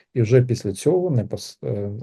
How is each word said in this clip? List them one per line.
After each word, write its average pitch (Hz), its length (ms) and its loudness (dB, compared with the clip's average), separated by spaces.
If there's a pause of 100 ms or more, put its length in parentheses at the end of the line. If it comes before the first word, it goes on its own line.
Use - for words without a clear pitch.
(140)
і 127 80 2
вже 120 200 6
після 117 320 -2
цього 180 360 0
непос-, 104 540 -4
е, 101 280 -4 (120)